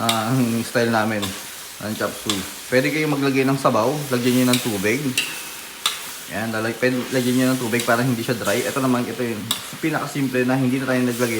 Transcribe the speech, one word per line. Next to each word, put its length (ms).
ng 320
style 240
namin, 320
ng 140
chop 100
suey. 320
Pwede 160
kayong 300
maglagay 260
ng 160
sabaw. 300
Lagyan 340
nyo 140
ng 80
tubig. 400
Ayan, 180
lalag-, 320
pwede, 160
lagyan 220
nyo 160
ng 80
tubig 260
para 140
hindi 240
siya 100
dry. 300
Ito 160
naman, 260
ito 160
yung 160
pinakasimple 680
na 80
hindi 240
na 80
tayo 160
naglagay 360